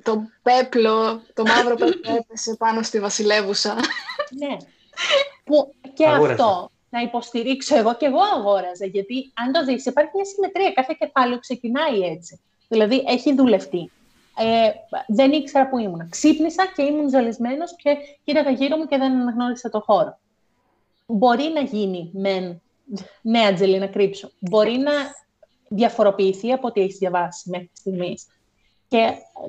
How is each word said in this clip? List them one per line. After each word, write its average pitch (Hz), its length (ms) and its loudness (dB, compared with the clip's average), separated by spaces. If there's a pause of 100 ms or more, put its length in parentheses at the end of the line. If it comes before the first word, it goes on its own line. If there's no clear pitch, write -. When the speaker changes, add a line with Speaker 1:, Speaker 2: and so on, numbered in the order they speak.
Speaker 1:
το 220 180 -2 (200)
πέπλο, 226 800 2 (120)
το 220 100 -2
μαύρο 233 320 4
πέπλο 233 400 0
Speaker 2:
<laughs> 233 40 0
Speaker 1:
έπεσε 226 360 -8
πάνω 226 280 0
στη 220 160 -4
βασιλεύουσα. 208 760 0 (540)
Speaker 2:
Ναι. 277 280 -8 (880)
Που 294 300 2 (200)
και 311 140 4
Speaker 3:
Αγόρασα. 285 240 4
Speaker 2:
αυτό 214 400 0 (180)
να 240 120 -4
υποστηρίξω 247 760 -2
εγώ, 226 180 2
και 302 100 -2
εγώ 277 140 2 (160)
αγόραζα, 196 500 -2
γιατί 202 480 -6
αν 240 180 -4
το 311 140 0
δεις, 254 200 -2
υπάρχει 294 300 0
μια 392 100 -2
συμμετρία, 392 460 -2
κάθε 262 280 -2
κεφάλαιο 247 400 0
ξεκινάει 247 600 -2
έτσι. 170 400 -6 (280)
Δηλαδή, 226 400 2
έχει 262 280 2
δουλευτεί. 190 560 2 (460)
Ε, 226 320 2 (380)
δεν 269 240 4
ήξερα 277 380 2
που 262 80 -4
ήμουνα. 175 320 -6
Ξύπνησα 320 680 2
και 294 60 -2
ήμουν 294 280 0
ζαλισμένος 254 680 -2
και 285 220 0 (260)
κοίταγα 294 260 0
γύρω 277 280 0
μου 311 80 -4
και 277 120 0
δεν 262 140 2
αναγνώρισα 247 580 -2
το 214 100 -4
χώρο. 185 400 0 (840)
Μπορεί 240 480 2
να 302 80 -2
γίνει, 190 520 -4
μεν, 190 480 -4 (600)
ναι, 226 180 0
Ατζελίνα, 190 480 2
κρύψω. 196 520 -2
Μπορεί 214 380 2
να 285 140 0 (760)
διαφοροποιηθεί 202 840 0
από 262 160 -2
ό,τι 208 140 -2
έχεις 190 160 -2
διαβάσει 175 520 -4
μέχρι 180 240 -10
στιγμής. 180 540 -8 (600)
Και, 226 240 2 (380)